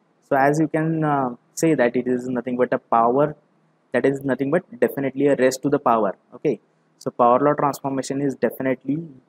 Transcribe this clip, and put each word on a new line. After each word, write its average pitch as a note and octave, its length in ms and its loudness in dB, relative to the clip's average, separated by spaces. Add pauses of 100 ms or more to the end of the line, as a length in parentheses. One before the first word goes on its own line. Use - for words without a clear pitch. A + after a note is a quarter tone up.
(280)
So C#3 80 0
as C#3+ 220 4
you D#3 80 2
can, D#3 380 -2
uh, C3+ 320 -2 (180)
say E3 200 2
that A#2+ 200 2
it B2 140 -2
is B2+ 200 -4
nothing B2 280 -6
but B2 160 0
a B2+ 60 -2
power, B2+ 580 2 (560)
that B2+ 120 0
is C#3 200 0
nothing C3+ 260 -2
but F3 140 0 (160)
definitely C3+ 480 0
a C#3 80 2
raise C3 220 2
to D3 100 -2
the C#3 100 2
power, A2+ 380 0 (180)
okay? B2 240 -4 (400)
So - 140 -10
power B2 260 4
law D3 160 2
transformation C3+ 640 -4
is C#3 140 -2
definitely C3 640 -4 (300)